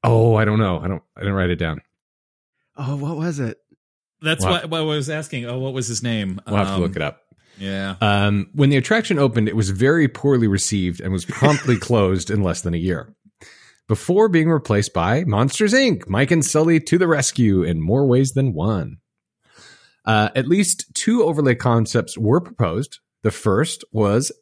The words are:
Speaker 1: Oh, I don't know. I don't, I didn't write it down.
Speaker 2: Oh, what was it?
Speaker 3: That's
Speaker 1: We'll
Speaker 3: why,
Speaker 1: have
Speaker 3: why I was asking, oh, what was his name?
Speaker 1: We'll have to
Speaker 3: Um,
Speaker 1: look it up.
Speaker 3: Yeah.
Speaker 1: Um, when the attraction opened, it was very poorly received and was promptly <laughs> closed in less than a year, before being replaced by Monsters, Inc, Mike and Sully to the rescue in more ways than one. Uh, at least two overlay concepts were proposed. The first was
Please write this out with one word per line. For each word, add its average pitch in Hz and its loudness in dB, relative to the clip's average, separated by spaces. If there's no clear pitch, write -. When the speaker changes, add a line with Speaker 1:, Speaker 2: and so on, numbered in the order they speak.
Speaker 1:
Oh, 113 4
I 107 4
don't 104 2
know. 92 0
I 76 -8
don't, 90 -6
I - -18
didn't 98 -2
write 90 0
it 87 -2
down. 80 -4
Speaker 2:
Oh, 139 -6
what 143 -8
was 160 -6
it? 117 -6
Speaker 3:
That's 160 -2
Speaker 1:
We'll 185 2
Speaker 3:
why, 170 -2
Speaker 1:
have 160 -10
Speaker 3:
why 165 -4
I 160 -2
was 151 -4
asking, 151 -8
oh, 120 -6
what 131 -6
was 127 -6
his 117 -6
name? 104 -4
Speaker 1:
We'll 110 -6
have 101 0
to 98 -4
Speaker 3:
Um, 92 0
Speaker 1:
look 90 -2
it 80 -4
up. 71 -8
Speaker 3:
Yeah. 98 -8
Speaker 1:
Um, 101 2
when 143 2
the 143 2
attraction 208 0
opened, 120 2
it 101 -4
was 101 0
very 139 4
poorly 123 2
received 95 0
and 92 -4
was 90 -4
promptly 139 2
<laughs> - -4
closed 98 0
in 104 0
less 87 -2
than 85 -4
a 85 -2
year, 85 -4
before 190 2
being 165 2
replaced 110 0
by 107 0
Monsters, 139 0
Inc, 247 0
Mike 120 0
and 160 2
Sully 160 2
to 160 0
the 180 2
rescue 117 2
in 82 -2
more 117 0
ways 131 2
than 135 0
one. 87 -4
Uh, 107 2
at 131 -2
least 180 0
two 220 0
overlay 143 2
concepts 117 0
were 117 2
proposed. 113 -4
The 107 0
first 110 -2
was 107 0